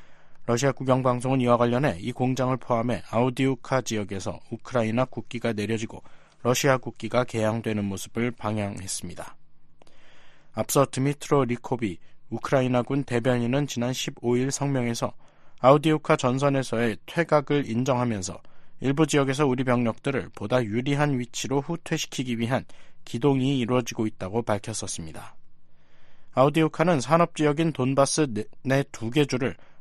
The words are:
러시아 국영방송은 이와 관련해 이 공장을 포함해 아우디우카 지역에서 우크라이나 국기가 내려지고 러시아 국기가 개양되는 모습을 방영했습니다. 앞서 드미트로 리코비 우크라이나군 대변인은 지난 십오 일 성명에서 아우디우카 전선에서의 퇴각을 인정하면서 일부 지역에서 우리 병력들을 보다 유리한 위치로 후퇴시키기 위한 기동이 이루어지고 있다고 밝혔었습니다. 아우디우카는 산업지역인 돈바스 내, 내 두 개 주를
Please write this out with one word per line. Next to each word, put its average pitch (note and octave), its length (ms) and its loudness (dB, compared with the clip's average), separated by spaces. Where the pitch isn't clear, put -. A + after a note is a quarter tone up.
러시아 A#2+ 260 2
국영방송은 B2+ 680 2
이와 A#2+ 160 6
관련해 A#2+ 440 2
이 G2 100 -6
공장을 B2+ 460 0
포함해 A#2 440 0
아우디우카 B2+ 720 2
지역에서 G2 580 -4
우크라이나 A#2 540 0
국기가 A#2 480 -4
내려지고 G#2+ 500 -4
러시아 C3 360 4
국기가 A#2+ 440 -2
개양되는 A2 640 0
모습을 G#2+ 480 -4
방영했습니다. G2+ 1040 -6
앞서 C3 360 4
드미트로 C#3+ 540 0
리코비 A#2 540 -4
우크라이나군 B2+ 720 0
대변인은 B2 640 2
지난 B2 240 -2
십오 B2 440 -2
일 B2+ 140 0
성명에서 B2+ 640 -2
아우디우카 D3+ 580 6
전선에서의 B2 920 2
퇴각을 D3 640 2
인정하면서 A#2+ 680 0
일부 C#3 260 2
지역에서 C#3 400 4
우리 C3 180 2
병력들을 B2 720 0
보다 B2 280 2
유리한 C3+ 560 0
위치로 B2 440 -2
후퇴시키기 C3+ 760 -4
위한 A#2 280 -2
기동이 C3+ 520 2
이루어지고 A#2+ 480 0
있다고 G#2 360 -4
밝혔었습니다. G2+ 920 -6
아우디우카는 D#3 640 4
산업지역인 D3+ 720 2
돈바스 C3+ 640 2
내, G#2 100 -2
내 C3+ 180 2
두 A2 180 -6
개 D3 140 4
주를 B2 320 -2